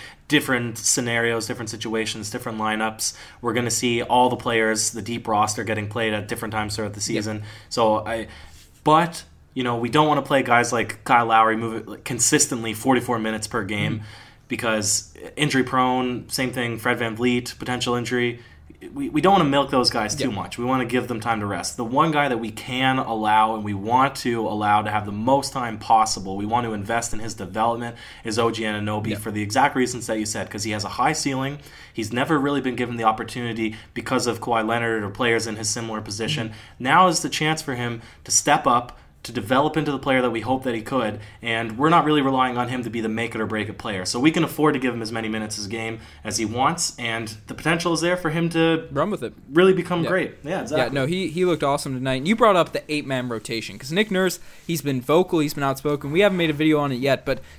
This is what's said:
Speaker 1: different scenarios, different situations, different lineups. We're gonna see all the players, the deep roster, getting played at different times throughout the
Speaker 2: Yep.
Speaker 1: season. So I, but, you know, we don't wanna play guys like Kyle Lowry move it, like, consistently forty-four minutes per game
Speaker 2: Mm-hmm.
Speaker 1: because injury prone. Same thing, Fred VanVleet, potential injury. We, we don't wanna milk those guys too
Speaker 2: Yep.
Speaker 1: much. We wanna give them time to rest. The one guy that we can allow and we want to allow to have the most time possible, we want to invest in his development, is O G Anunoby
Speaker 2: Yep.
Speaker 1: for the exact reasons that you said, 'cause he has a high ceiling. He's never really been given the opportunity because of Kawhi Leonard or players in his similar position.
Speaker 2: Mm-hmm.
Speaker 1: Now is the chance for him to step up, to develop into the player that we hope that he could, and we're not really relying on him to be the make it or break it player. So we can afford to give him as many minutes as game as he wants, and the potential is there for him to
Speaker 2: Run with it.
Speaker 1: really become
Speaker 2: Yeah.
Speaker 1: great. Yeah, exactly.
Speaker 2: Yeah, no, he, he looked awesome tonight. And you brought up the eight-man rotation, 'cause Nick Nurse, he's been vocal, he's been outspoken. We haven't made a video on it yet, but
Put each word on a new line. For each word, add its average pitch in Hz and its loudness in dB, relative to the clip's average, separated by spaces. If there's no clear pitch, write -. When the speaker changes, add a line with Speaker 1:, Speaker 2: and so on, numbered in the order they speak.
Speaker 1:
different 123 2
scenarios, 117 0
different 117 -6
situations, 110 -4
different 117 -8
lineups. 110 -2
We're 117 -2
gonna 120 0
see 117 0
all 123 4
the 120 0
players, 110 0
the 113 -8
deep 113 -8
roster, 107 0
getting 104 -4
played 110 -2
at 107 -4
different 113 -6
times 107 -4
throughout 104 -4
the 104 -12
Speaker 2:
Yep. 104 -6
Speaker 1:
season. 107 -4
So 107 2
I, 113 -4
but, 165 4
you 131 -2
know, 120 -2
we 117 -2
don't 151 6
wanna 143 4
play 135 2
guys 120 6
like 113 -2
Kyle 120 6
Lowry 113 6
move 113 -4
it, 110 -10
like, - -14
consistently 120 0
forty-four 120 2
minutes 110 -2
per 110 -4
game 107 -2
Speaker 2:
Mm-hmm. 107 -10
Speaker 1:
because 110 -2
injury 131 2
prone. 127 0
Same 127 -2
thing, 117 -4
Fred 120 0
VanVleet, 123 0
potential 123 -2
injury. 120 -2
We, 139 -6
we 151 0
don't 190 6
wanna 185 6
milk 139 2
those 123 4
guys 107 0
too 113 -2
Speaker 2:
Yep. 107 -2
Speaker 1:
much. 90 -8
We 120 -4
wanna 131 2
give 120 -2
them 113 -6
time 113 -2
to 104 -4
rest. 95 -6
The 123 -4
one 143 2
guy 147 2
that 123 0
we 113 -8
can 131 -2
allow 110 2
and 107 -6
we 104 -2
want 120 2
to 117 -2
allow 104 2
to 107 -4
have 104 -2
the 101 -8
most 131 2
time 117 -6
possible, 107 2
we 101 -4
want 117 0
to 113 -4
invest 113 -2
in 107 -2
his 107 -6
development, 117 -2
is 110 -4
O 117 4
G 110 -4
Anunoby 107 -2
Speaker 2:
Yep. 104 -4
Speaker 1:
for 117 -8
the 104 -4
exact 131 2
reasons 123 0
that 110 -2
you 107 -2
said, 101 -6
'cause 107 -6
he 110 -2
has 104 -4
a 98 -8
high 135 2
ceiling. 139 -4
He's 107 -6
never 139 2
really 143 0
been 127 -2
given 120 -4
the 113 0
opportunity 110 -2
because 123 -2
of 110 0
Kawhi 113 0
Leonard 113 0
or 104 -4
players 113 0
in 107 -6
his 107 -4
similar 113 -6
position. 110 -4
Speaker 2:
Mm-hmm. - -14
Speaker 1:
Now 165 6
is 165 0
the 151 -4
chance 156 -2
for 135 -6
him 120 -4
to - -8
step 151 4
up, 123 2
to - -12
develop 127 2
into 147 0
the 139 -2
player 131 2
that 123 2
we 113 -2
hope 131 -2
that 123 -2
he 113 -4
could, 110 -2
and 113 -4
we're 143 2
not 165 6
really 151 4
relying 127 2
on 120 0
him 123 -4
to 113 -8
be 113 -4
the 110 -2
make 113 -2
it 113 -4
or 107 -2
break 107 -4
it 101 -12
player. 98 -6
So 117 -4
we 147 6
can 170 2
afford 147 2
to 139 -2
give 127 0
him 117 -6
as 110 -8
many 113 -4
minutes 107 -6
as 104 -10
game 113 -6
as 104 -4
he 117 -2
wants, 131 0
and 113 -6
the - -10
potential 170 0
is 156 0
there 175 2
for 175 -2
him 170 0
to 165 2
Speaker 2:
Run 143 0
with 175 -6
it. 107 -8
Speaker 1:
really 180 8
become 170 0
Speaker 2:
Yeah. 135 0
Speaker 1:
great. 135 0
Yeah, 156 -4
exactly. 135 0
Speaker 2:
Yeah, 135 -2
no, 131 0
he, 180 -2
he 180 0
looked 165 2
awesome 143 0
tonight. 131 -2
And 131 -4
you 214 4
brought 220 6
up 160 2
the 147 -8
eight-man 131 -2
rotation, 110 -6
'cause 135 -10
Nick 214 2
Nurse, 185 0
he's 160 -2
been 135 -2
vocal, 165 4
he's 147 0
been 143 -4
outspoken. 139 -2
We 160 2
haven't 202 4
made 170 2
a 151 0
video 151 4
on 143 0
it 120 -4
yet, 135 0
but 135 -2